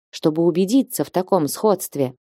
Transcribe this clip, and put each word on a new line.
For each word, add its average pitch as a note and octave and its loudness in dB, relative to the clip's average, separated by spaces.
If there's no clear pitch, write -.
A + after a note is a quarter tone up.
чтобы E3 0
убедиться F#3 2
в - -6
таком F#3 0
сходстве, C#3+ -2